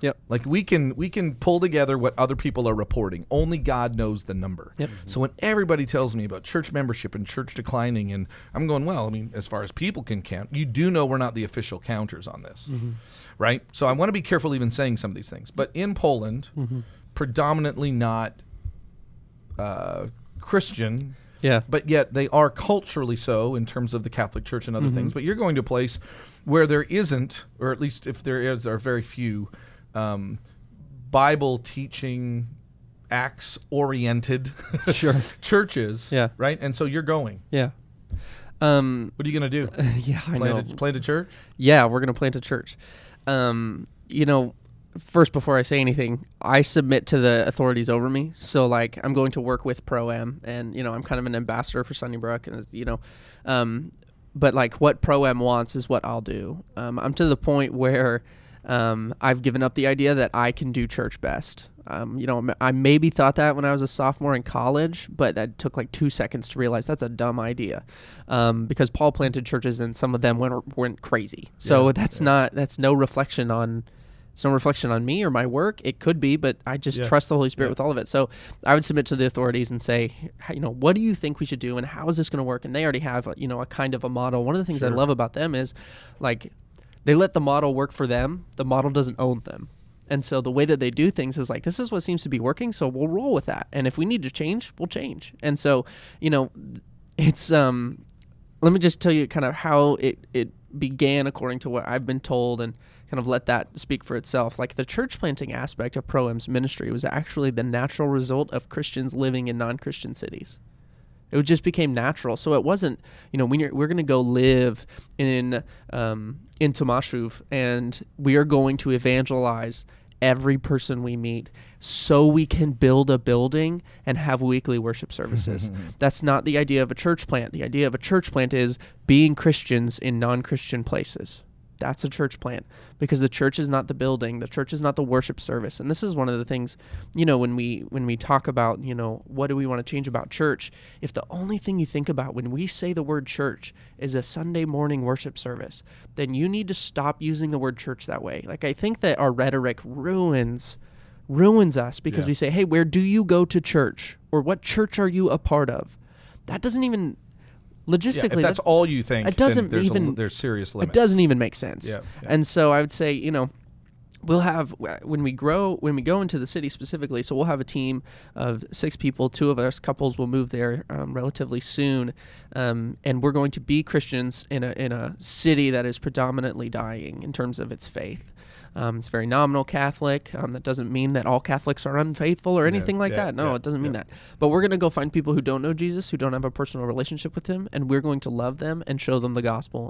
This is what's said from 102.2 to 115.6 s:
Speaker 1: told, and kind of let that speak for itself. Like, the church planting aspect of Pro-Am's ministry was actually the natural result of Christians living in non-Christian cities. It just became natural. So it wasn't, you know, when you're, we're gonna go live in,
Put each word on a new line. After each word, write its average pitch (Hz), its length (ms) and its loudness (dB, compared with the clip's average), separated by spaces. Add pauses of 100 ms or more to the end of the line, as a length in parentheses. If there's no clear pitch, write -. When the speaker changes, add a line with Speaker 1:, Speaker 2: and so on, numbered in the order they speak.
Speaker 1:
told, 120 400 -2
and 117 140 -8 (340)
kind 135 100 -6
of 120 80 -4
let 127 200 0
that - 320 -2
speak - 240 -4
for - 120 -6
itself. 117 440 -2
Like, 127 160 -6
the 131 100 -2
church - 340 -4
planting 139 320 -4
aspect 123 440 -6
of 131 120 -6
Pro-Am's 117 400 0
ministry 127 440 -2
was 120 120 -4
actually 143 460 -2
the 117 140 0
natural 127 440 -2
result 131 440 0
of - 180 -6
Christians 135 460 -6
living 127 320 0
in 120 100 -4
non-Christian 120 560 -6
cities. - 460 -12 (720)
It 143 120 4
just 151 200 2
became 160 300 0
natural. 123 440 -2
So 151 160 0
it 127 100 4
wasn't, 175 360 0 (320)
you 135 60 -4
know, 131 80 4
when 135 140 2
you're, 151 140 -2
we're 143 140 0
gonna 170 160 0
go 135 180 4
live 127 640 4 (320)
in, 123 460 0 (280)